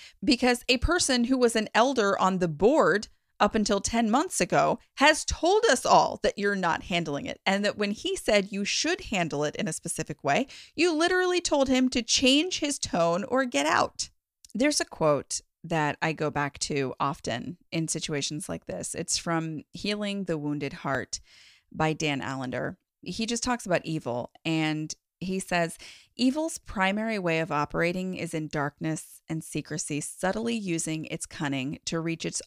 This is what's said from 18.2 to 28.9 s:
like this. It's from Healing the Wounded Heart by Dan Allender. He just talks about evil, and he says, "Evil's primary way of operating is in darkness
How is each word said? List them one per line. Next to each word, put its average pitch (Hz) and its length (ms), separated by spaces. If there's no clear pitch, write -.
like 165 160
this. - 280
It's - 240
from 165 540
Healing 202 540
the 170 120
Wounded 147 360
Heart 135 480
by 156 220
Dan 147 280
Allender. 131 560
He 220 240
just 233 180
talks 247 220
about 175 200
evil, 135 460
and 156 500
he 185 160
says, 175 400
"Evil's 294 440
primary 208 600
way 165 220
of 160 100
operating 175 640
is 165 180
in 156 140
darkness 156 800